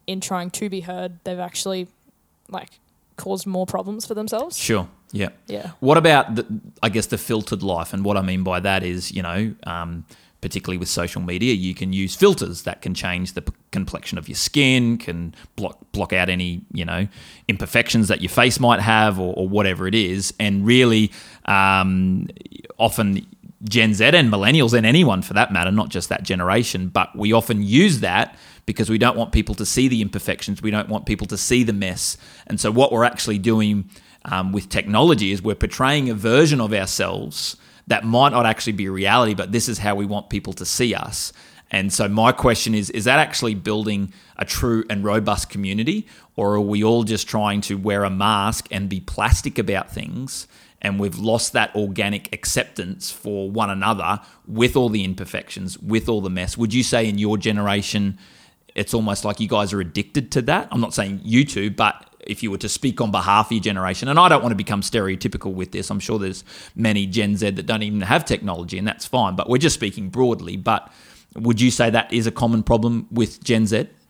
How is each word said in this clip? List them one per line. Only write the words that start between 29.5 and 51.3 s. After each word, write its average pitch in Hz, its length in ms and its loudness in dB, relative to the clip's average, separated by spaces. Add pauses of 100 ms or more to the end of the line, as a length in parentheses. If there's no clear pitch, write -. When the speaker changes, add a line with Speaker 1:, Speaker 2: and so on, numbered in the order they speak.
Speaker 2:
to 104 100 -6
see 131 220 2
the 120 120 2
imperfections. 101 640 -4
We 107 80 -2
don't 104 180 -2
want 107 160 -4
people 107 220 -4
to 101 100 -6
see 123 280 2
the 110 100 0
mess. 95 420 -4 (300)
And 104 120 -6
so 104 120 0
what 127 220 4
we're 117 120 4
actually 113 340 0
doing, 104 520 2 (340)
um, 92 280 -2
with 98 180 -4
technology 107 600 4
is 95 100 -4
we're 104 120 -2
portraying 131 540 0
a 117 60 -2
version 127 480 4
of 107 100 -2
ourselves 95 840 -4 (280)
that 110 180 -2
might 120 260 4
not 120 160 2
actually 113 280 0
be 95 140 -4
reality, 101 460 2
but 95 160 -6
this 113 180 0
is 110 100 -4
how 101 180 0
we 101 100 -4
want 101 240 -6
people 98 220 -6
to 92 120 -10
see 117 300 0
us. - 380 -8 (400)
And 95 200 0
so 104 160 0
my 110 220 4
question 113 420 2
is, 104 180 0
is 110 140 -4
that 127 140 4
actually 127 380 0
building 104 560 -2 (240)
a - 80 -6
true 117 440 0
and 101 140 -2
robust 104 460 0
community, 110 580 -2 (300)
or 104 180 0
are 104 60 2
we 104 240 0
all 117 180 4
just 107 260 -2
trying 104 340 -2
to 101 140 -4
wear 101 280 0
a 98 60 0
mask 101 600 0
and 98 180 -4
be 95 120 -6
plastic - 580 0
about 98 320 -2
things, - 560 -10 (340)
and 101 200 -2
we've 92 180 -2
lost 113 360 0